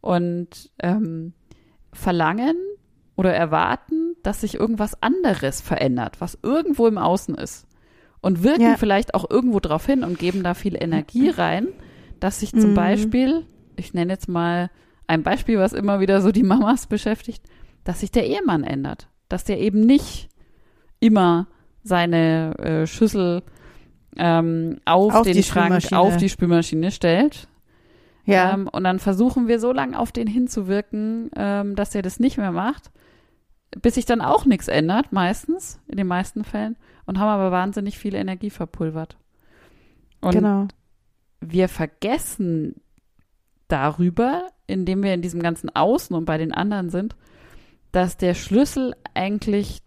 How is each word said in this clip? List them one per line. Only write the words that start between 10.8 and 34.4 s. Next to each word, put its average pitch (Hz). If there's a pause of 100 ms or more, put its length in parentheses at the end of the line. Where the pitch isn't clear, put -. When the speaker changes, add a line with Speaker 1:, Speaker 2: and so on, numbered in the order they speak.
Speaker 1:
Energie 202
Speaker 2:
<clears throat> 339
Speaker 1:
rein, 180 (520)
dass 196
sich 208
zum 214
Speaker 2:
Mhm. 202
Speaker 1:
Beispiel, 220 (300)
ich -
nenne 175
jetzt -
mal 175 (360)
ein 160
Beispiel, 202
was 190
immer 202
wieder 196
so 196
die 214
Mamas 226
beschäftigt, - (420)
dass -
sich 196
der 233
Ehemann 240
ändert. 139 (200)
Dass 180
der 196
eben 208
nicht - (720)
immer 185 (360)
seine, 165
äh, 160
Schüssel, 180 (760)
ähm, 165
auf 202
Speaker 2:
Auf 220
Speaker 1:
den 180
Speaker 2:
die 190
Speaker 1:
Schrank, 190
Speaker 2:
Spülmaschine. 180
Speaker 1:
auf 175
die 185
Spülmaschine 170
stellt. 196 (760)
Speaker 2:
Ja. 190
Speaker 1:
Ähm, 196
und -
dann 185
versuchen 233
wir 226
so 240
lange 262
auf 233
den 233
hinzuwirken, 214
ähm, 202
dass 202
er 202
das 185
nicht 254
mehr 202
macht, 196 (880)
bis 233
sich 240
dann 233
auch 392